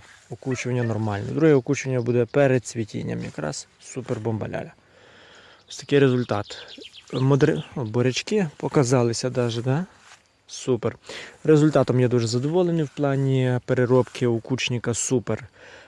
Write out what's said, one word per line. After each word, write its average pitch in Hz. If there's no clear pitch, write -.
окучування 123
нормально. 107
Друге 151
окучування 131
буде 120
перед 131
цвітінням, 117
якраз 147
супер 120
бомбаляля. 107
Ось -
такий -
результат. 123
Модри-, 139
о, 143
бурячки 123
показалися 127
даже, 120
да? 135
Супер. 117
Результатом 147
я 127
дуже 117
задоволений 160
в 139
плані 135
переробки 123
окучника, 120
супер. -